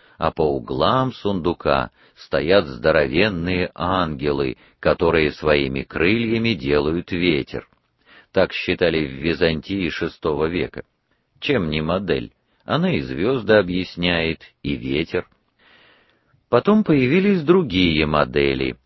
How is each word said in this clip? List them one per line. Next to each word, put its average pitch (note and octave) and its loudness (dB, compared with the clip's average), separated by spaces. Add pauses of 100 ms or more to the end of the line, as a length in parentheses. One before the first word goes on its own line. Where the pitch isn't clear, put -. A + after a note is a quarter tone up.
(180)
а D#2+ 0
по - -4
углам D#2 0
сундука D#2+ -2 (240)
стоят D#2+ 0
здоровенные E2 0
ангелы, D2 -2 (220)
которые D#2 2
своими C#2 0
крыльями A2+ 0
делают D2 -2
ветер. E2 -2 (640)
Так F#2 2
считали E2 0
в C2+ -8
Византии D#2+ -2
шестого D#2 -4
века. E2+ -6 (560)
Чем G2 -2
не D#2 -2
модель? D#2+ -2 (320)
Она D#3+ 0
и E2 -2
звёзды G2 0
объясняет, F2 0 (200)
и C#2+ -4
ветер. C#2 -4 (1300)
Потом G3+ 4
появились E3+ 2
другие F#2+ 2
модели. C2+ 0